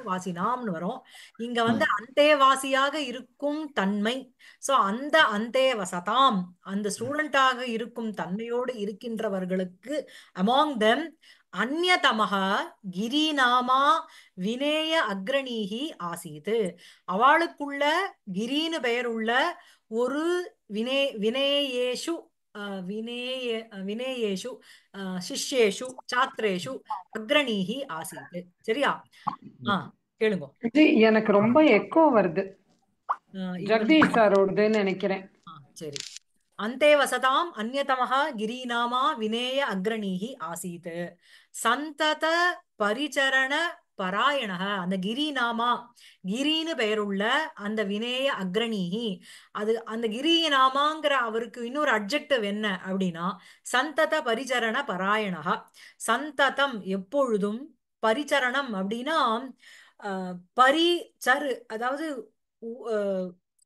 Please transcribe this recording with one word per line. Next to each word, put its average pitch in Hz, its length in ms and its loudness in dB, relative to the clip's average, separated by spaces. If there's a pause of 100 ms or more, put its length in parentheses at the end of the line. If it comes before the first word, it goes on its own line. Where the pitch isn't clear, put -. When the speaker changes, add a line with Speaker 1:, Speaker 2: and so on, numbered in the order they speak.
Speaker 1:
வாசினாம்னு 190 640 -4
வரும். 175 340 -6 (320)
இங்க 233 280 -2
வந்து 233 200 2
Speaker 2:
ம். 214 180 0
Speaker 1:
அந்தேவாசியாக 269 920 4
இருக்கும் 294 800 -6
தன்மை. 208 640 -2 (240)
So, 269 180 0
அந்த 262 460 4
அந்தே 247 520 2
வசதாம், 202 720 2 (160)
அந்த 196 380 -4
ஸ்டூடெண்டாக 269 640 2
இருக்கும் 233 540 -6
தன்மையோடு 233 600 -4
இருக்கின்றவர்களுக்கு 202 1300 -6 (400)
among 262 360 4
them 247 300 4 (480)
அந்யதமஹ 226 1000 2 (340)
கிரிநாமா 262 1080 2 (380)
வினேய 294 580 -2 (140)
அக்ரணீஹி 233 920 -4
ஆசீத். 170 760 -4 (360)
அவளுக்குள்ள 285 800 2 (420)
கிரின்னு 294 480 -2
பெயருள்ள 240 800 -2 (260)
ஒரு 302 680 -2 (180)
வினே-, 254 480 -2
வினேயேஷு, 262 1080 -2 (280)
அ, 208 40 -12
வினேய-, 220 1120 -8
அ, - 20 -12
வினேயேஷு, 214 800 -6 (400)
அ, 196 40 -12
சிஷ்யேஷு, 220 960 -2 (220)
சாத்திரேஷு 240 640 -2 (400)
அக்ரணீஹி 220 680 0
ஆசீத். 160 640 -12 (120)
சரியா? 226 440 -2 (640)
ஆ, 175 260 -2 (260)
கேளுங்கோ. 196 400 0
Speaker 3:
இது 302 340 6
எனக்கு 220 380 6
ரொம்ப 226 300 6
எக்கோ 302 520 6
வருது. 185 400 2 (580)
Speaker 1:
ஆ, 185 400 -8
இப்ப 202 260 0
Speaker 3:
ஜெகதீஷ் 277 340 6
சாரோடதுன்னு 196 560 4
நினைக்கிறேன். 190 840 -2
Speaker 1:
ஆ, 151 100 -20 (120)
சரி. 151 240 -12 (580)
"அந்தே 262 400 4
வசதாம் 269 600 2
அந்யதமஹ 254 600 -2 (200)
கிரிநாமா 247 840 -2
வினேய 240 400 -4 (120)
அக்ரணீஹி 202 680 -4
ஆசீத். 170 720 -10 (540)
சந்தத 302 600 -2 (560)
பரிச்சரண 262 720 0 (480)
பராயணஹ." 202 760 0
அந்த 185 200 -2
கிரிநாமா, 240 920 -2 (400)
கிரின்னு 311 500 -2
பெயருள்ள 214 800 0
அந்த 214 300 -4
வினேய 240 420 -4 (120)
அக்ரணீஹி. 196 840 -4 (300)
அது 220 340 -2
அந்த 226 240 -4
கிரிநாமாங்கிற 294 1000 2
அவருக்கு 233 560 -2
இன்னொரு 277 260 0
அட்ஜெக்டிவ் 226 500 0
என்ன 202 440 -4
அப்படின்னா, 185 500 -2 (400)
சந்தத 311 440 0
பரிச்சரண 247 640 -2
பராயணஹ. 190 800 -2 (340)
சந்ததம் 269 880 0
எப்பொழுதும், 208 960 -2 (280)
பரிச்சரணம் 262 680 0
அப்படின்னா, 240 800 -2 (540)
ஆ, 190 320 -6 (240)
பரிச்சரு, 285 1080 2
அதாவது 262 680 -6 (320)
உ-, 233 260 -8
அ, 196 380 -2 (360)